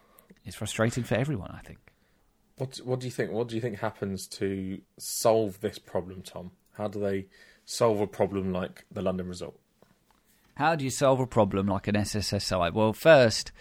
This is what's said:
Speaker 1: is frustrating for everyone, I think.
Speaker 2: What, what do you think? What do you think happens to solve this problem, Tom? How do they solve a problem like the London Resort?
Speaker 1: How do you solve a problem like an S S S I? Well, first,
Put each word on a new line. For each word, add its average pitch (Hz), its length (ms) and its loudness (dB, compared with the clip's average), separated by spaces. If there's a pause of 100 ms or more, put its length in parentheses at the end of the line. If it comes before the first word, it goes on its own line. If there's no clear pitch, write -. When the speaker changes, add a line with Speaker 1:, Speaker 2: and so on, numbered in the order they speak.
(440)
Speaker 1:
is 98 100 -14
frustrating 117 500 -2
for 120 120 -2
everyone, 131 360 -4
I - 80 -16
think. - 180 -18 (800)
Speaker 2:
What, 131 220 -8
what 127 220 -4
do 127 60 -8
you 127 60 -8
think? 107 180 -4
What 113 180 -2
do 113 60 -8
you 110 60 -2
think 110 180 -4
happens 98 480 -4 (120)
to 95 420 -4 (180)
solve 110 640 2
this 101 180 -4
problem, 92 440 -8
Tom? 90 280 -14 (220)
How 107 160 -8
do 104 120 -8
they 98 260 -2 (380)
solve 110 360 2
a 104 60 2
problem 95 460 -2
like 90 380 -6
the 98 120 -8
London 92 260 -2
Resort? 85 260 -10 (1000)
Speaker 1:
How 156 200 0
do 143 100 -2
you 131 60 -2
solve 131 300 4
a 127 60 0
problem 98 420 2
like 98 180 -2
an 101 80 0
S 104 220 -2
S 101 160 -2
S 101 180 -2
I? 90 200 2
Well, 110 220 2
first, 131 680 6